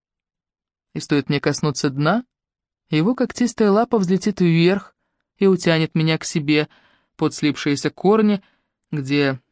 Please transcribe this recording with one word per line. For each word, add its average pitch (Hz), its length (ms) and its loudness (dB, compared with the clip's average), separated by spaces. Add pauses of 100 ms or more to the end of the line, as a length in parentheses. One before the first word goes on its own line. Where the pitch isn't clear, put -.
(920)
И 156 60 -10
стоит 143 300 -2
мне 143 100 -2
коснуться 147 500 -2
дна, 156 340 0 (640)
его 170 240 0
когтистая 226 580 0
лапа 226 280 2
взлетит 190 420 -2
вверх 170 540 2 (420)
и 196 80 0
утянет 170 480 2
меня 160 240 0
к - 80 -14
себе 151 420 0 (480)
под 156 200 -2
слипшиеся 147 560 -2
корни, 208 500 2 (500)
где 139 480 -2 (120)